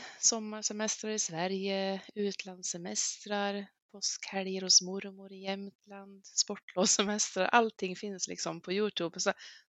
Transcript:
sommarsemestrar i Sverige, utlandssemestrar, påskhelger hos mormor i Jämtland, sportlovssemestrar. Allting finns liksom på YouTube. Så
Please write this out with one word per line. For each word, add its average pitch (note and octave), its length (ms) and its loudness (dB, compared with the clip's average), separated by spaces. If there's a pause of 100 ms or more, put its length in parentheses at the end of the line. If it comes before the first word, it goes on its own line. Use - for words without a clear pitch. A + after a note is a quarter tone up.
(200)
sommarsemestrar G#3+ 880 0
i G#3+ 80 -2
Sverige, F#3+ 840 0 (120)
utlandssemestrar, G3+ 1500 -2 (260)
påskhelger F#3+ 680 -2
hos F#3 200 8
mormor F#3+ 500 -8
i F#3+ 100 -18
Jämtland, G3 840 -8
sportlovssemestrar. G3+ 1200 2
Allting G#3+ 500 4
finns G3 320 -6
liksom E3+ 320 -4
på F3+ 120 -4
YouTube. F#3+ 480 0
Så F#3+ 120 2 (400)